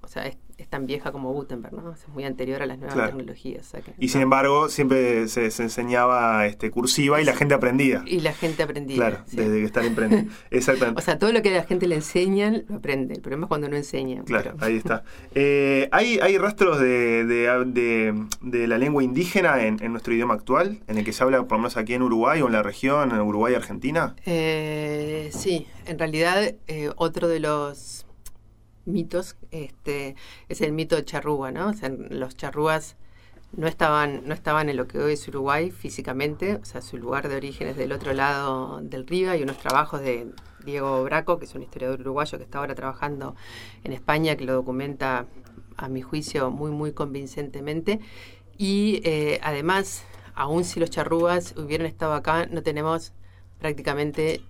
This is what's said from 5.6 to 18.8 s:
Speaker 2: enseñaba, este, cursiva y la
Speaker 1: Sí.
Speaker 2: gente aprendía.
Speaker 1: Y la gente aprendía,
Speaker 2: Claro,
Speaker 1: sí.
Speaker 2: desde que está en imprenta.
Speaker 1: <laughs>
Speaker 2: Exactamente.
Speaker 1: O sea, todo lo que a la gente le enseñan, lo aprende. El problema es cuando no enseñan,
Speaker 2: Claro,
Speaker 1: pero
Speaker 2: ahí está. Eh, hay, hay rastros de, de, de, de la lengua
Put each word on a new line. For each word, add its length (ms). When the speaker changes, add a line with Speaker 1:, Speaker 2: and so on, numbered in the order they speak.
Speaker 2:
enseñaba, 840
este, 240
cursiva 500
y 40
la 80
Speaker 1:
Sí. 60
Speaker 2:
gente 160
aprendía. 520
Speaker 1:
Y 140
la 120
gente 300
aprendía, 340
Speaker 2:
Claro, 300
Speaker 1:
sí. 100
Speaker 2:
desde 220
que 60
está 160
en 80
imprenta. 280
Speaker 1:
<laughs> 120
Speaker 2:
Exactamente. 480
Speaker 1:
O 40
sea, 140
todo 140
lo 100
que 60
a 80
la 80
gente 240
le 80
enseñan, 720
lo 80
aprende. 380
El 80
problema 240
es 20
cuando 200
no 80
enseñan, 480
Speaker 2:
Claro, 300
Speaker 1:
pero 120
Speaker 2:
ahí 100
está. 260
Eh, 560
hay, 300
hay 180
rastros 400
de, 460
de, 420
de, 600
de 260
la 100
lengua 240